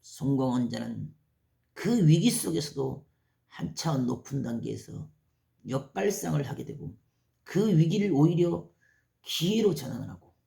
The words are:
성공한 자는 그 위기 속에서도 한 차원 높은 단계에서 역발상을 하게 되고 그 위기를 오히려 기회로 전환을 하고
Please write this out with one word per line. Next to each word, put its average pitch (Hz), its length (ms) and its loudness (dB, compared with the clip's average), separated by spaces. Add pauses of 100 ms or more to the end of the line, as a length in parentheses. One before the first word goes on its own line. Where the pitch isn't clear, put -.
성공한 131 640 0
자는 113 460 -8 (580)
그 208 340 2
위기 160 240 6
속에서도 135 760 -4 (400)
한 - 280 -10
차원 135 300 -2
높은 127 380 -4
단계에서 113 680 -8 (580)
역발상을 165 800 -2
하게 - 200 -8
되고 - 280 -12 (500)
그 190 340 4
위기를 185 340 4
오히려 170 560 4 (540)
기회로 202 520 0
전환을 117 360 -8
하고 - 240 -20 (120)